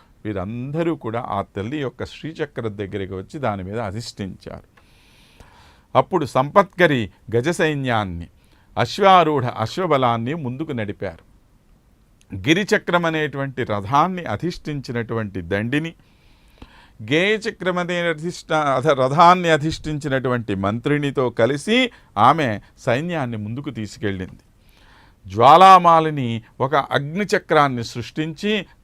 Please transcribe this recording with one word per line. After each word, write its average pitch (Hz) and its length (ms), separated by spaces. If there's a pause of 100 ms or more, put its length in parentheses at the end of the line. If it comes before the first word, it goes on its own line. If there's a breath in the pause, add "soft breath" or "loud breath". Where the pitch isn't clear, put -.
(260 soft breath)
వీరందరూ 123 720
కూడా 120 320
ఆ 98 140
తల్లి 110 400
యొక్క 120 240
శ్రీచక్రం 143 720
దగ్గరికి 98 360
వచ్చి 95 260
దాని 104 240
మీద 101 160
అధిష్ఠించారు. - 960 (1200 soft breath)
అప్పుడు 147 300
సంపత్కరి 143 880 (240 soft breath)
గజ 123 140
సైన్యాన్ని, 127 800 (500 soft breath)
అశ్వారూఢ 156 680
అశ్వబలాన్ని 123 880
ముందుకు 151 380
నడిపారు. 101 520 (1120)
గిరిచక్రం 170 720
అనేటువంటి 139 580
రథాన్ని 139 600
అధిష్ఠించినటువంటి 117 1160
దండిని, 120 520 (1080 soft breath)
గేయచక్రం 185 760
అనే 175 320
అధిష్ట-, 165 440
అధ-, 143 340
రథాన్ని 165 640
అధిష్ఠించినటువంటి 135 1080
మంత్రినితో 127 720
కలిసి 147 640 (260 soft breath)
ఆమె 123 420 (200 soft breath)
సైన్యాన్ని 135 580
ముందుకు 117 320
తీసుకెళ్ళింది. 101 680 (880 soft breath)
జ్వాలామాలిని 156 1160 (180 soft breath)
ఒక 135 140
అగ్నిచక్రాన్ని 143 1080
సృష్టించి 160 840 (180 soft breath)